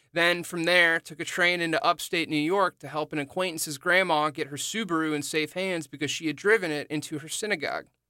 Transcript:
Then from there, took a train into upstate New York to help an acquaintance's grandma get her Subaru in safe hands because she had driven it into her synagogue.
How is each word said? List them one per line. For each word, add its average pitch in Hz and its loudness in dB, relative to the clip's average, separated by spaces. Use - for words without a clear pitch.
Then 170 4
from 170 -4
there, 170 6
took 151 -14
a 165 -6
train 175 2
into 165 0
upstate 165 0
New 156 0
York 175 2
to 143 -12
help 151 -6
an 156 -4
acquaintance's 160 -4
grandma 175 2
get 151 -6
her 143 -10
Subaru 160 -2
in 147 -2
safe 156 -4
hands 180 -4
because 143 -4
she 160 -4
had 147 -2
driven 190 2
it 147 -4
into 156 -4
her 156 -12
synagogue. 156 -4